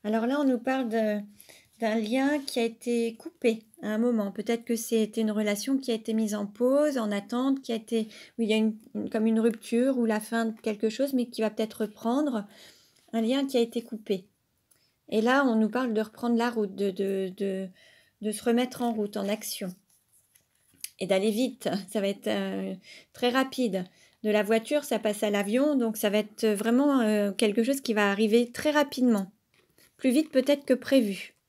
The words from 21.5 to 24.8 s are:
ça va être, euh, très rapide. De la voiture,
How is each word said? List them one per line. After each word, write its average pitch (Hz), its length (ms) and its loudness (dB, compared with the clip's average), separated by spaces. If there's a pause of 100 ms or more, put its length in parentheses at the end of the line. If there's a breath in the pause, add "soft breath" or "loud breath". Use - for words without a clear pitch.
ça 214 120 -4
va 196 60 0
être, 202 180 -6
euh, 196 480 -4 (400 loud breath)
très 247 160 0
rapide. 247 560 -2 (380 soft breath)
De 214 60 0
la 208 120 4
voiture, 226 420 0